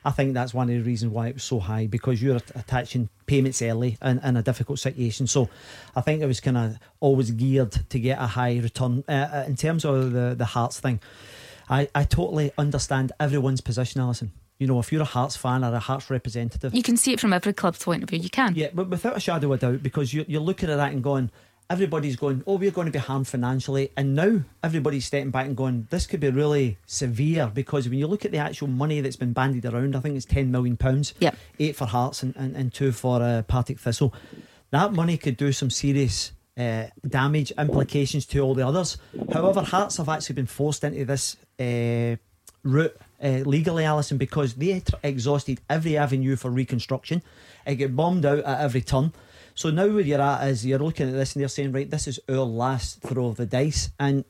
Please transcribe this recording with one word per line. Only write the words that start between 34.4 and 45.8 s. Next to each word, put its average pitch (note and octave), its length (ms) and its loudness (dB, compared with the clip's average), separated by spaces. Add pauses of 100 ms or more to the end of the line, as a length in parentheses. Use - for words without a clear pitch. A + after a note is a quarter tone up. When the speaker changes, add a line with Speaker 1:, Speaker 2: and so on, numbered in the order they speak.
Speaker 1:
That F#3+ 220 4
money E3 240 2
could C3 200 -2
do C#3+ 140 2
some C3 180 0
serious, C#3 640 0 (260)
uh, A2+ 280 -2 (220)
damage C#3+ 500 0
implications C#3+ 680 0
to C#3 140 0
all C3+ 120 2
the B2+ 140 0
others. E3 300 0 (340)
However, F#3 300 4
Hearts G3 360 0
have D3+ 120 -2
actually D3+ 260 -2
been C3 120 0
forced D3 360 -2
into D3 220 -2
this, C3 320 -2 (220)
uh, A#2 580 0 (460)
route, C#3 320 2 (280)
uh, C#3+ 40 2 (180)
legally, D#3 400 4
Alison, D3+ 320 2
because C3+ 380 0
they F3+ 260 0
tr-, - 200 2
exhausted C3+ 680 0
every D#3+ 280 2